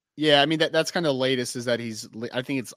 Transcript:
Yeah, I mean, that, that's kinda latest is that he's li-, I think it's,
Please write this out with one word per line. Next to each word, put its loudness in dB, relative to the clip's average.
Yeah, 6
I 4
mean, 0
that, 2
that's 0
kinda 0
latest 0
is -8
that 0
he's -8
li-, -8
I -2
think -4
it's, -8